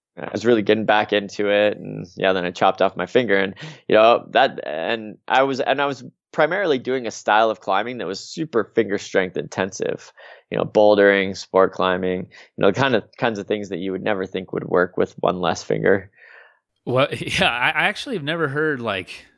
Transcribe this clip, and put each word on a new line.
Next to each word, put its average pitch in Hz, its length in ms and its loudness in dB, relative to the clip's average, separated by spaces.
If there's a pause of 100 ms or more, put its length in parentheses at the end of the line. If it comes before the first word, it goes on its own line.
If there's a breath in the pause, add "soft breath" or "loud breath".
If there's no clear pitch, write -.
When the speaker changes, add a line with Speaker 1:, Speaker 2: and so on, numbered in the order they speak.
(160)
Speaker 1:
I - 160 -10
was 107 140 -4
really 117 160 4
getting 107 240 2
back 107 260 2
into 101 380 0
it, 104 260 2
and 101 300 -12 (100)
yeah, 95 160 2
then 90 140 -2
I 92 60 -4
chopped 95 280 2
off 95 160 0
my 87 80 -4
finger, 104 320 2
and, 98 180 -2 (320 loud breath)
you - 80 2
know, 110 360 6
that, 127 360 0
and 104 520 -6 (100)
I 131 140 4
was, 135 180 -2
and 135 220 0
I - 20 0
was 135 180 -6 (300)
primarily 160 460 0
doing 123 280 -6
a 107 40 -6
style 110 400 2
of 101 100 -6
climbing 110 380 -4
that 95 80 -8
was 95 120 -6
super 143 460 -4 (100)
finger 101 240 0
strength 92 380 -2
intensive, - 760 -6 (380 loud breath)
you - 80 -4
know, - 60 0
bouldering, 101 720 4
sport - 360 2
climbing, 92 500 -2
you - 400 -14
know, 98 80 6
the 107 100 0
kind 135 160 2
of, 98 80 -2 (140)
kinds 113 200 -2
of 98 80 -8
things 104 220 -4
that 92 100 -6
you 95 140 -6
would 92 100 -6
never 101 240 -4
think 95 260 -10
would 95 120 -4
work 87 320 0
with - 240 0
one 90 200 0
less 90 220 -2
finger. 98 480 0 (720 soft breath)
Speaker 2:
Well, 131 240 0
<laughs> - 40 -14
yeah, 165 380 -2
I, 123 180 0
I 156 160 2
actually 208 320 -2
have 147 80 -8
never 160 240 -2
heard, 147 320 -2
like, 98 460 -6 (100)